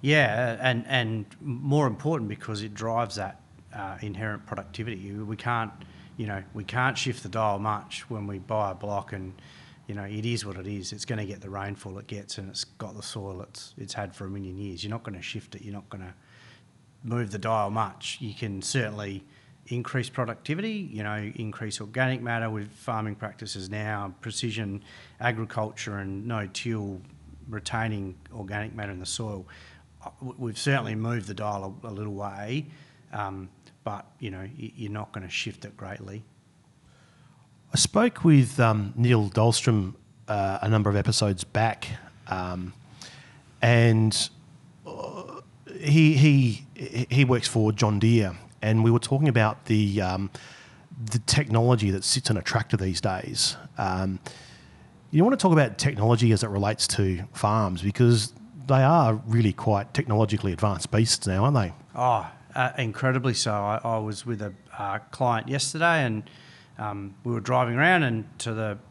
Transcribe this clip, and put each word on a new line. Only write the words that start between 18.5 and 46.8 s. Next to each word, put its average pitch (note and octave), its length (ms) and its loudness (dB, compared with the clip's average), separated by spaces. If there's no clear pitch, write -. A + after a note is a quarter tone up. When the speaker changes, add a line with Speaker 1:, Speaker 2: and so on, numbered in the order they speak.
Speaker 1:
certainly G#2 640 -6
increase A#2+ 400 -4
productivity, E3+ 840 -6
you G#2+ 100 -8
know, G#2 320 -6
increase G#2+ 480 -8
organic B2 400 -2
matter A#2 260 -4
with G#2+ 240 -6
farming G#2+ 440 -6
practices G2+ 560 -10
now, G#2+ 500 -6
precision G#2+ 640 -6
agriculture A2 800 -4
and G2 300 -8
no-till, G#2 720 -6
retaining G#2+ 680 -4
organic G#2 420 -8
matter G#2 160 -8
in F2+ 80 -12
the F#2 60 -12
soil. G2+ 420 -10
Uh, - 40 -12
w-, B2+ 180 -12
we've A#2 220 -8
certainly B2 340 0
moved A2 340 -4
the G#2 60 -8
dial G2 500 -6
a, A#2 40 -12
a - 20 -10
little G#2 240 -8
way, G2+ 540 -8
um, G2 360 -8
but, G2+ 220 -8
you A2+ 100 -8
know, F#2+ 180 -10
y-, A2 160 -12
you're G#2 160 -10
not G#2+ 200 -10
gonna G2 180 -10
shift - 360 -8
it G2+ 100 -16
greatly. G2+ 480 -14
Speaker 2:
I - 40 2
spoke - 460 2
with, C#3 360 8
um, G#2+ 360 4
Neil A#2 340 6
Dahlstrom, A2 680 4
uh, G2 340 -2
a G#2+ 80 0
number G#2 200 4
of G2+ 60 2
episodes G2+ 480 2
back, A2 440 0
um, F#2 460 -6
and, A#2 680 6
uh, - 360 -10
he, D#3 340 8
he, B2+ 960 4